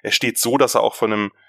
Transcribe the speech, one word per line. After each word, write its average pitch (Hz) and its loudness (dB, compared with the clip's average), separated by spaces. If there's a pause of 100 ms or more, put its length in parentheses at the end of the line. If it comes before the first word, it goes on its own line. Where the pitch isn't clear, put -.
er 104 -6
steht - -2
so, 123 0
dass 131 2
er 107 2
auch 113 0
von 107 -2
einem 104 -2 (160)